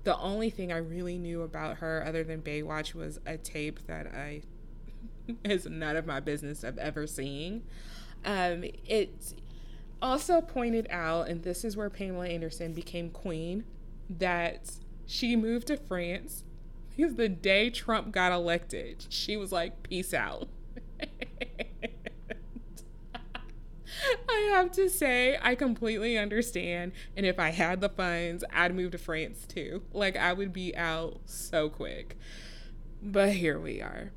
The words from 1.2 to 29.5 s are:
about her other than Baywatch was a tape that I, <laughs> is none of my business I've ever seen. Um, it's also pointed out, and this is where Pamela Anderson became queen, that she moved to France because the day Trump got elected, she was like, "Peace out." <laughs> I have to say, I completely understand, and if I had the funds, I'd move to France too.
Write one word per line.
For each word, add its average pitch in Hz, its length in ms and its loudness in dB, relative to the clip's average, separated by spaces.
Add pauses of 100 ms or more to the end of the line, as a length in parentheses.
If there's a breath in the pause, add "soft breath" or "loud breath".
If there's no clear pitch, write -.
about 156 360 -4
her 160 280 0
other 160 180 0
than 160 200 -4
Baywatch 151 500 -4
was 156 320 -6
a 160 120 -6
tape - 500 -6
that 156 200 -6
I, 147 360 -8 (500)
<laughs> - 500 -10
is 202 220 2
none 156 300 -2
of 160 100 0
my 143 140 0
business 147 440 -4
I've 117 140 -4
ever 151 300 -2
seen. 151 560 -4 (600 loud breath)
Um, 180 400 2 (200)
it's - 500 0 (680 loud breath)
also 302 400 6
pointed 233 480 2
out, 165 400 2
and 170 140 -2
this 175 200 -2
is 220 120 -2
where 208 140 -2
Pamela 185 380 -4
Anderson 165 460 -2
became 170 360 -4
queen, 175 560 -2 (440)
that 175 600 2 (340)
she 240 300 2
moved 226 320 4
to 294 100 4
France 175 640 -4 (520)
because 285 200 4
the 226 140 4
day 196 400 6
Trump 220 420 0
got 185 200 6
elected, 170 760 0
she - 280 -2
was 190 140 -4
like, 170 320 0
"Peace 185 300 -2
out." 107 400 0
<laughs> - 60 -10 (3750 loud breath)
I 415 240 6
have 359 180 8
to 381 180 6
say, 254 520 6
I 247 140 6
completely 233 640 2
understand, 185 760 0 (240 loud breath)
and 196 80 4
if 185 140 6
I 160 100 6
had 175 320 4
the 202 80 4
funds, 175 540 0 (100)
I'd 175 200 6
move 180 180 0
to 170 60 -6
France - 500 -4
too. 175 360 -4 (100)